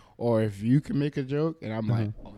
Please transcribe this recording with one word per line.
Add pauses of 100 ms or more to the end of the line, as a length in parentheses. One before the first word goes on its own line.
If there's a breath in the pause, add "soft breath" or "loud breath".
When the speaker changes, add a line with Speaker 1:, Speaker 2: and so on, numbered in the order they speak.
(180 soft breath)
Speaker 1:
Or
if
you
can
make
a
joke,
and
I'm
like,
Speaker 2:
Uh-huh.
Speaker 1:
"Oh,